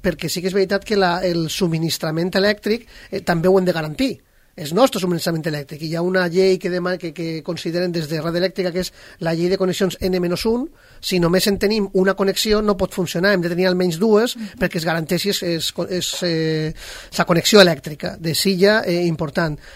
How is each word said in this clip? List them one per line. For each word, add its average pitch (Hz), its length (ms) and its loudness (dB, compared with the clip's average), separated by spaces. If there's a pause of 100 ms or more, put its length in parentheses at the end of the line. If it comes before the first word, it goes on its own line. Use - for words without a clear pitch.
perquè 165 300 -4
sí 175 100 -4
que 185 60 -4
és 185 80 -2
veritat 196 320 0
que 220 80 -2
la, 180 320 2
el 165 240 -2
subministrament 165 800 -2
elèctric, 208 560 0 (240)
eh, - 100 -6
també 170 280 2
ho 190 100 6
hem 185 80 2
de 175 80 2
garantir. 160 380 -2 (400)
És 156 220 -8
nostre 240 240 4
subministrament 170 480 -2
elèctric. 147 400 -6
Hi 160 80 -4
ha 165 80 -2
una 185 240 2
llei 185 320 4
que 185 100 -4
dema-, 180 300 -2
que, 170 140 -8
que 165 280 -6
consideren 175 500 -4
des 160 180 -4
de 160 100 -2
Red 165 160 -4
Elèctrica, 180 380 -2
que 180 100 -2
és - 80 -8 (320)
la 165 100 0
llei 170 140 0
de 185 100 2
connexions 185 440 0
N 185 180 0
menys 175 260 -2
un. 240 200 0 (340)
Si 185 240 0
només 180 240 2
en 196 100 2
tenim 202 360 0
una 190 260 2
connexió, 208 420 2
no 208 140 2
pot 185 180 -2
funcionar. 180 400 0
Hem 180 80 2
de 170 120 -2
tenir 185 160 2
almenys 180 280 0
dues, 220 380 4
mm. 220 240 -12
perquè 175 220 -2
es 160 40 -6
garanteixi 170 440 -2
es, 196 120 -2
es, 170 300 -2 (180)
es, 180 220 -4 (160)
eh, 160 460 -2 (440)
la 190 80 2
connexió 180 380 6
elèctrica 151 560 0
de 160 160 -4
Silla, 196 500 4
eh, 175 200 0
important. 160 520 -2 (180)